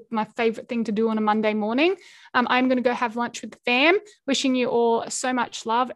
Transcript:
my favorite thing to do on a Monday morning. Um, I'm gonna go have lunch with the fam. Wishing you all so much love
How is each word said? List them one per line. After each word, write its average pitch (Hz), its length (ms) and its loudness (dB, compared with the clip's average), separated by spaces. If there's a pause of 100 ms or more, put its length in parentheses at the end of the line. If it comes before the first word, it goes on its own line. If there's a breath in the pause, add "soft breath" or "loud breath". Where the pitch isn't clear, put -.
my 220 140 -2 (140)
favorite 226 320 -2
thing 233 160 -2
to 226 80 -2
do 226 160 2
on 220 80 -2
a 220 40 0
Monday 214 320 2
morning. 247 440 0 (360 loud breath)
Um, 240 160 0
I'm 254 200 2
gonna 254 100 2
go 240 140 2
have 233 240 -4
lunch 240 240 -6
with 226 100 -14
the - 140 -18
fam. 285 340 4 (260 loud breath)
Wishing 262 300 0
you 247 140 0
all 233 400 2
so - 240 -4
much - 320 -4
love 240 300 0